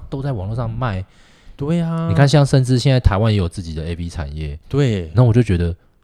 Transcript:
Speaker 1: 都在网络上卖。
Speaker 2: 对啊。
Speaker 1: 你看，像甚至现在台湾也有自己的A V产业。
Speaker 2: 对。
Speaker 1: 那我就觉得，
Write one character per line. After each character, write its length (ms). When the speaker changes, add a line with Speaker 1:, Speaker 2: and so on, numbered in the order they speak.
Speaker 1:
都 120
在 100
网 160
络 80
上 140
卖。 340
Speaker 2:
对 220
啊。 300
Speaker 1:
你 60
看， 120
像 180
甚 180
至 160
现 120
在 80
台 180
湾 140
也 60
有 100
自 140
己 140
的 100
A 100
V 140
产 260
业。 320
Speaker 2:
对。 460
Speaker 1:
那 100
我 80
就 120
觉 140
得， 180